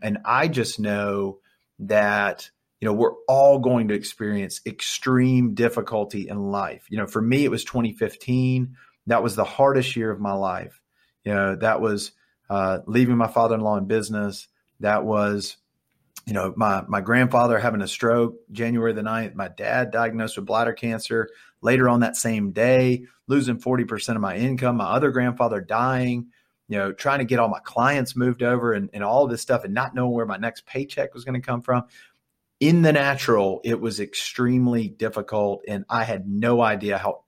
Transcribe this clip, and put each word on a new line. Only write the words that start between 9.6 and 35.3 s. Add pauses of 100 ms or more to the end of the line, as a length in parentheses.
year
of
my
life. (420)
You
know,
that
was, (380)
uh,
leaving
my
father-in-law
in
business. (320)
That
was, (720)
you
know,
my,
my
grandfather
having
a
stroke (160)
January
the
ninth,
my
dad
diagnosed
with
bladder
cancer. (320)
Later
on
that
same
day, (220)
losing
forty
percent
of
my
income,
my
other
grandfather
dying, (400)
you
know,
trying
to
get
all
my
clients
moved
over
and,
and
all
this
stuff
and
not
knowing
where
my
next
paycheck
was
gonna
come
from. (760)
In
the
natural,
it
was
extremely
difficult,